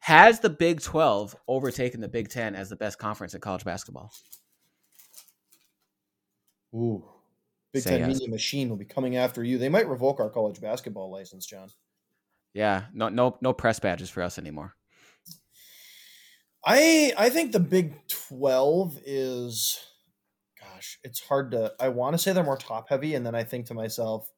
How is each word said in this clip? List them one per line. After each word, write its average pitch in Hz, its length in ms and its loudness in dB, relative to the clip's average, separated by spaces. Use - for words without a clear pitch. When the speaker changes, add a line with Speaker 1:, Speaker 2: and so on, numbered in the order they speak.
Speaker 1:
Has 196 400 10
the 208 100 2
Big 165 300 0
twelve 110 560 0
overtaken 127 540 -2
the 104 80 -8
Big 113 220 -6
ten 110 260 -6
as 95 120 -10
the 101 80 -12
best 104 220 -8
conference 107 360 -8
in 95 60 -12
college 95 240 -8
basketball? - 460 -10
Speaker 2:
Ooh. 113 300 -4
Big 135 120 -2
Speaker 1:
Say 185 60 0
Speaker 2:
Ten 180 100 2
Speaker 1:
yes. 123 80 0
Speaker 2:
Media 131 100 -8
Machine 123 400 -4
will 110 80 -4
be 98 80 -10
coming 127 320 -4
after 123 280 0
you. 127 120 0
They 127 120 0
might 190 200 2
revoke 135 300 0
our 110 100 0
college 104 320 -2
basketball 104 500 -8
license, 92 360 -16
John. 95 220 -18
Speaker 1:
Yeah, 104 280 0
no, 113 160 -2
no, 123 320 0
no 127 140 0
press 113 240 0
badges 90 320 -4
for 92 120 -6
us 87 140 -6
anymore. 76 380 -14
Speaker 2:
I, 302 520 6
I 220 140 6
think 285 220 0
the 214 80 4
Big 175 340 2
twelve 139 1000 0
is, 127 720 -4
gosh, - 420 -18
it's 120 180 -12
hard 139 320 -2
to, 113 280 -2
I 127 80 0
wanna 127 300 0
say 190 160 0
they're 180 100 2
more 135 140 -2
top - 320 -8
heavy, 147 240 -2
and 127 100 -2
then 117 100 -4
I 117 80 -2
think 120 240 -8
to 120 80 -12
myself 110 640 -6